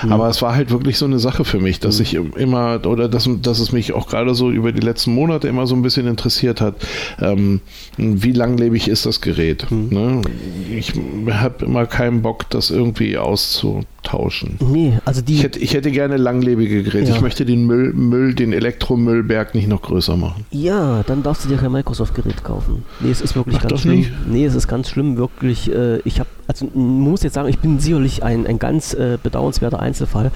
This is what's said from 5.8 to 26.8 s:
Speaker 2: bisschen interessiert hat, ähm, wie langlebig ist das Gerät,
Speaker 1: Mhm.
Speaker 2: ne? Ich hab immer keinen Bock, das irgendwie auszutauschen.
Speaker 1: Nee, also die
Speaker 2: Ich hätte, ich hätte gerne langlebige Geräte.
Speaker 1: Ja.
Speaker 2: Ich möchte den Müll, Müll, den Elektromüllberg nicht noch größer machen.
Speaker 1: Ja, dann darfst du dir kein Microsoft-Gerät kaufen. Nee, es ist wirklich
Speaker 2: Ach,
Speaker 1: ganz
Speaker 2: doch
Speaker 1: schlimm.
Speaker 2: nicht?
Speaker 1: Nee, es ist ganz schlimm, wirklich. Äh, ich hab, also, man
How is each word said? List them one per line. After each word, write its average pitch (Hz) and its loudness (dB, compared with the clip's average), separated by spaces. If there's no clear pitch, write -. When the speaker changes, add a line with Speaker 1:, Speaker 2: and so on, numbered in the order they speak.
Speaker 2:
bisschen 120 2
interessiert 117 0
hat, 107 0
ähm, 101 2
wie 110 0
langlebig 117 2
ist 113 0
das 113 -2
Gerät, 80 0
Speaker 1:
Mhm. 113 0
Speaker 2:
ne? 120 0
Ich - -6
hab 117 0
immer 120 0
keinen 120 0
Bock, 113 -4
das 113 -2
irgendwie 113 0
auszutauschen. - -4
Speaker 1:
Nee, 135 4
also 131 0
die 139 0
Speaker 2:
Ich 147 4
hätte, 139 -2
ich - -2
hätte 147 0
gerne 139 0
langlebige 123 2
Geräte. 104 2
Speaker 1:
Ja. 117 4
Speaker 2:
Ich 113 2
möchte 127 0
den 120 2
Müll, 120 2
Müll, 127 2
den 120 0
Elektromüllberg 117 0
nicht 104 2
noch 101 0
größer 87 0
machen. 90 -2
Speaker 1:
Ja, 147 0
dann 135 -2
darfst 147 -2
du 139 0
dir 135 2
kein 127 0
Microsoft-Gerät 117 -2
kaufen. - -2
Nee, 123 0
es 120 0
ist - -2
wirklich 123 0
Speaker 2:
Ach, - 0
Speaker 1:
ganz 131 2
Speaker 2:
doch 139 0
Speaker 1:
schlimm. 165 4
Speaker 2:
nicht? 120 0
Speaker 1:
Nee, 117 2
es 135 2
ist 120 2
ganz 123 -2
schlimm, 139 0
wirklich. 120 -2
Äh, 120 2
ich - -2
hab, 127 -2
also, 135 -4
man 131 2